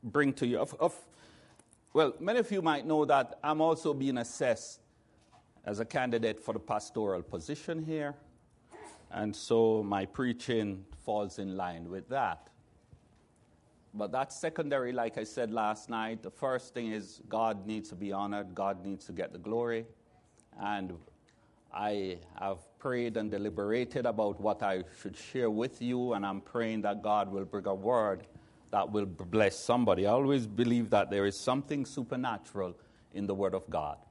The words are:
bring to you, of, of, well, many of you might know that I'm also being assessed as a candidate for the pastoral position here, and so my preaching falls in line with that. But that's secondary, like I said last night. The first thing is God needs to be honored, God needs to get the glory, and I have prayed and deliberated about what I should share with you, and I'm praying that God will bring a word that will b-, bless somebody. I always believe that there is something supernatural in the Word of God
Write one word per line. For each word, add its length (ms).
bring 340
to 120
you, 100
of, 220
of, 160
well, 300
many 180
of 100
you 120
might 240
know 180
that 400
I'm 160
also 340
being 240
assessed 640
as 160
a 40
candidate 540
for 140
the 80
pastoral 640
position 600
here, 320
and 240
so 480
my 220
preaching 800
falls 360
in 180
line 320
with 180
that. 400
But 200
that's 260
secondary, 540
like 240
I 80
said 260
last 380
night. 340
The 80
first 420
thing 200
is 340
God 400
needs 220
to 60
be 180
honored, 420
God 300
needs 220
to 40
get 220
the 60
glory, 480
and 400
I 420
have 200
prayed 380
and 120
deliberated 760
about 340
what 240
I 200
should 160
share 320
with 320
you, 320
and 120
I'm 140
praying 440
that 200
God 260
will 140
bring 240
a 80
word 500
that 180
will 160
b-, 200
bless 340
somebody. 480
I 40
always 360
believe 440
that 180
there 160
is 120
something 480
supernatural 920
in 140
the 60
Word 200
of 160
God 280